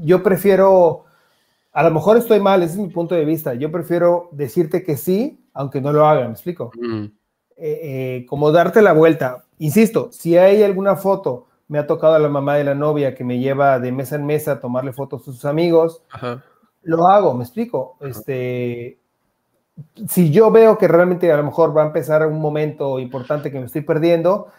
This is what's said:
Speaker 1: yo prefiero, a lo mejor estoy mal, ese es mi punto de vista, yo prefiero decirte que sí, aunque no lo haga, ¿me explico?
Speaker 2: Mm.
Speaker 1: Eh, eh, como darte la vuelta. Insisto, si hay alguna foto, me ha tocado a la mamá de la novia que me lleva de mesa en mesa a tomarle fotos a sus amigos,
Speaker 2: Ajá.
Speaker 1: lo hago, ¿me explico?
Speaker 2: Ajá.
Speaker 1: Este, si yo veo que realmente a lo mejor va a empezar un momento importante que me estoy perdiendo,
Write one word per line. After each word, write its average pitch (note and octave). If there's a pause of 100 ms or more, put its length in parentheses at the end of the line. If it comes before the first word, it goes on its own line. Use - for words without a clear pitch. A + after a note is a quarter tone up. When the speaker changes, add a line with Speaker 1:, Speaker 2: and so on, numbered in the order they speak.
Speaker 1:
yo F3+
prefiero, F#3+ (680)
a D3
lo E3
mejor F3+
estoy A3+
mal, G3
ese E3
es G3
mi G3
punto E3+
de D#3
vista, D#3
yo D3
prefiero F3
decirte D#3
que D3
sí, G#3+ (100)
aunque C#3
no C#3+
lo D3+
haga, D3
¿me A#2
explico? B2+
Speaker 2:
Mm. A2+
Speaker 1:
Eh, G#2 (460)
eh, C3
como D3+
darte F3
la F#3
vuelta. D#3 (120)
Insisto, E3+
si E3+
hay G3+
alguna G3
foto, F#3+ (200)
me D3
ha D3
tocado D#3
a D#3
la D3
mamá C#3+
de D3
la C#3
novia C#3+
que -
me B2
lleva C3+
de B2
mesa C3+
en C#3+
mesa D3+
a C3
tomarle B2+
fotos C#3
a -
sus B2+
amigos, E3
Speaker 2:
Ajá. A#2+ (400)
Speaker 1:
lo E3
hago, F#3+
¿me B2
explico? E3+
Speaker 2:
Ajá. C#3+
Speaker 1:
Este, B2 (1080)
si F3
yo G#3+
veo A3
que F#3
realmente F3
a D3
lo D3
mejor D3
va D3+
a D3+
empezar D#3
un D#3
momento D3
importante C3+
que C3+
me B2+
estoy D3
perdiendo, E3+ (100)